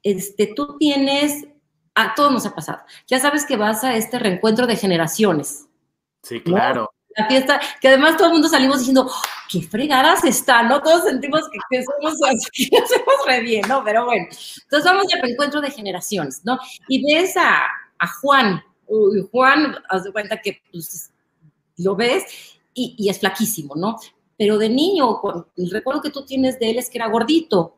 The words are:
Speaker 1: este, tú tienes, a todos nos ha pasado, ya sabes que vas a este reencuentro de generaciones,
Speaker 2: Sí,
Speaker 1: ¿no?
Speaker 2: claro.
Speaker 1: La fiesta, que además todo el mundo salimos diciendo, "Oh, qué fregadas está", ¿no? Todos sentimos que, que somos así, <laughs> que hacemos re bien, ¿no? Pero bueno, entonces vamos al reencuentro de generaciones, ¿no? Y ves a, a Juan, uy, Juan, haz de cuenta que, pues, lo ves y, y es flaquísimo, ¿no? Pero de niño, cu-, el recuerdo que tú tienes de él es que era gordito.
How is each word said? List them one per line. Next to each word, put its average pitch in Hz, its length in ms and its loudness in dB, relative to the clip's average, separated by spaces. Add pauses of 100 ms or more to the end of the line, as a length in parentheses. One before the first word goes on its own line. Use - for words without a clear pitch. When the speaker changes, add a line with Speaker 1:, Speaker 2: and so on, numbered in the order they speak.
Speaker 1:
este, 208 520 -2
tú 285 220 -8
tienes, 285 680 0 (480)
a 220 200 0
todos 277 160 4
nos 226 140 -2
ha 202 100 -8
pasado, - 280 -12 (240)
ya 254 120 0
sabes 285 260 0
que 254 120 -2
vas 220 260 0
a 254 120 0
este 220 240 -4
reencuentro 220 480 2
de 220 80 2
generaciones, 170 920 0 (540)
Speaker 2:
Sí, 117 240 -12
Speaker 1:
¿no? 170 80 0
Speaker 2:
claro. 240 360 0 (260)
Speaker 1:
La - 120 -2
fiesta, 269 340 2 (180)
que 269 100 4
además 294 280 6
todo 339 100 4
el 339 60 4
mundo 302 160 4
salimos 269 300 2
diciendo, 254 280 4
"Oh, - 140 -8 (260)
qué 175 140 -4
fregadas 285 600 2
está", 240 400 4
¿no? 277 180 2
Todos 330 220 4
sentimos 277 380 -2 (100)
que, 202 80 -14 (100)
que 254 140 -2
somos 311 320 -4 (120)
así, - 420 -2
<laughs> - 20 2
que - 60 6
hacemos 508 360 2 (140)
re 247 140 2
bien, 226 260 -2
¿no? 269 160 0
Pero 214 220 0
bueno, 214 200 -2 (380)
entonces 294 200 -2
vamos 381 300 4
al - 80 -4
reencuentro 277 400 -2
de 277 80 -6
generaciones, 180 720 -8
¿no? 247 140 -2 (300)
Y 254 160 -2
ves 330 340 0
a, 196 300 2 (320)
a 175 80 -2 (120)
Juan, 247 440 2 (240)
uy, 208 440 2
Juan, 262 440 2 (140)
haz 185 140 -2
de 196 80 -12
cuenta 214 300 -6
que, 196 200 -10 (100)
pues, - 400 -16 (680)
lo 185 180 0
ves 240 280 0 (500)
y, - 240 -6
y 202 120 0
es 190 100 -2
flaquísimo, 165 560 -4
¿no? 202 220 -4 (400)
Pero 214 200 2
de 220 120 0
niño, 277 520 0
cu-, 175 240 -6 (120)
el 180 140 -4
recuerdo 262 300 -4
que 302 80 -8
tú 277 160 -12
tienes 262 340 -2
de 226 120 0
él 233 60 -2
es 247 120 -6
que - 80 -12
era 233 100 -4
gordito. 220 720 0